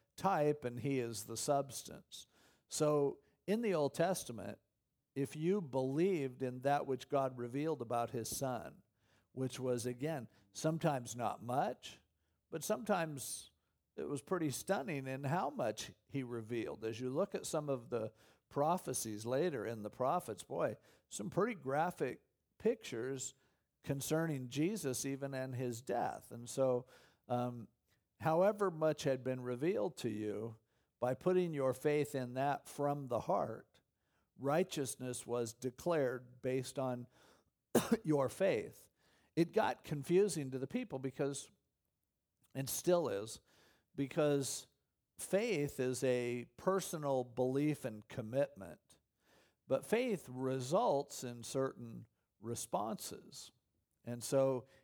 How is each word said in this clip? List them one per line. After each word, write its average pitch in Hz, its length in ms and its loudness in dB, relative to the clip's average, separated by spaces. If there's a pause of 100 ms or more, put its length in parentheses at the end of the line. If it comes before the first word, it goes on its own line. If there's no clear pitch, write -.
(160)
type 151 480 4
and 120 140 -6
he 139 180 0
is 117 260 -2
the 113 140 -8
substance. - 880 -2 (440)
So 147 480 2 (280)
in 214 160 2
the 208 140 2
Old 143 180 2
Testament, 117 640 0 (580)
if 135 200 -2
you 180 260 2
believed 135 800 0
in 127 200 -4
that 143 260 2
which 131 220 -4
God 135 280 2
revealed 127 440 -2
about 117 280 0
his 117 180 -4
son, 120 460 -4 (600)
which 131 260 -4
was, 123 260 0
again, 127 420 -4 (260)
sometimes 147 600 0
not 107 280 -2
much, 165 560 -2 (520)
but 160 120 -6
sometimes 180 880 -2 (460)
it - 120 -4
was 143 120 -4
pretty 170 280 0
stunning 180 560 -2
in 131 180 -6
how 175 320 0
much 123 360 -2 (160)
he 139 160 -4
revealed. 113 600 -4
As 110 160 -4
you 127 100 -2
look 165 260 -2
at - 100 -6
some 151 240 -2
of 123 200 -2
the 110 220 -2 (380)
prophecies 139 760 0
later 135 400 2
in 113 180 -4
the 104 60 -4
prophets, 131 540 0
boy, 143 340 0 (320)
some 196 200 -8
pretty 214 260 2
graphic 143 640 0 (420)
pictures 131 720 -2 (500)
concerning 139 640 0
Jesus 143 560 0
even 139 280 -4
and 131 220 -4
his 123 260 -2
death. - 500 -2
And 120 160 -12
so, 127 380 2 (420)
um, 123 400 -2 (520)
however 190 520 4
much 156 320 2
had 131 200 2
been 127 180 -2
revealed 156 560 0
to 123 120 -2
you, 107 460 -4 (440)
by 127 160 2
putting 180 380 2
your 131 200 4
faith 147 400 2
in 127 220 -2
that 139 320 0
from 143 400 -2
the 120 120 2
heart, - 460 -2 (760)
righteousness 135 840 0
was 117 280 -2
declared 131 720 0 (200)
based 131 340 -2
on 123 300 -2 (680)
<coughs> - 300 2
your 139 260 4
faith. 151 560 0 (500)
It 170 180 2
got - 300 2
confusing 165 680 2
to 131 80 -4
the 131 80 -4
people 233 320 -4
because, 139 500 -4 (1040)
and 135 160 -6
still 175 400 4
is, 101 300 -4 (560)
because 143 720 2 (500)
faith 180 600 0
is 127 240 0
a 123 420 2 (120)
personal 156 680 0
belief 131 600 0
and 107 220 -10
commitment, 110 720 -4 (880)
but 131 180 2
faith 233 420 2
results 135 960 2
in 120 200 -8
certain 117 640 -2 (360)
responses. - 1080 -6 (540)
And 120 180 -6
so 135 420 4 (180)